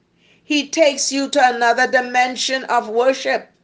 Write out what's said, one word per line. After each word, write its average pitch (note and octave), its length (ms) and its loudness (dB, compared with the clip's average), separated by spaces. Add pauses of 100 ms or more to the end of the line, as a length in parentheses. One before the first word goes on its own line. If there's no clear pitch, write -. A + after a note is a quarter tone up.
(440)
he C#4+ 240 -2
takes C#4+ 440 0
you C4+ 180 -2
to B3+ 260 2
another A#3 320 2
dimension B3+ 760 -2
of A#3 240 -2
worship. B3+ 640 0 (120)